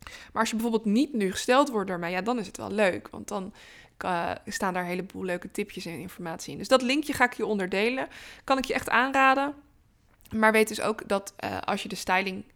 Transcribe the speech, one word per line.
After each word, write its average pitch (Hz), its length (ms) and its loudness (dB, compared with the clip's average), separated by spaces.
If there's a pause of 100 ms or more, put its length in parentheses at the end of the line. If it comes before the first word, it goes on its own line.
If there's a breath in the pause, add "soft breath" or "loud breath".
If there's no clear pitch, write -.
Maar - 380 -6
als 226 80 2
je 226 60 -4
bijvoorbeeld 226 300 0
niet 247 280 4
nu 196 180 2
gesteld 262 380 4
wordt 202 200 -2
door 175 100 -4
mij, 175 120 -4
ja, 185 100 0
dan 233 180 0
is 202 80 -6
het - 100 -14
wel 208 140 -8
leuk, 196 360 2
want - 200 -14
dan, 202 260 -6 (440 loud breath)
eh, 180 340 -2 (140)
staan 196 280 -4
daar 180 100 -2
een 175 60 -4
heleboel 185 340 -6
leuke 180 280 -4
tipjes 196 340 -6
en 170 140 -8
informatie 175 520 -10
in. - 60 -10
Dus 202 100 -8
dat 262 140 6
linkje 277 320 0
ga 254 120 4
ik 247 80 -2
hieronder 196 360 -2
delen. 233 380 0 (360 loud breath)
Kan 269 140 2
ik 262 80 -2
je - 80 -4
echt - 160 -4
aanraden. 269 640 4 (800)
Maar 220 160 6
weet 220 160 6
dus 220 140 -6
ook - 260 -2
dat, 196 280 -2
eh, - 260 -6
als 202 220 -2
je 202 60 -10
de 190 60 -6
styling 190 500 -2 (100)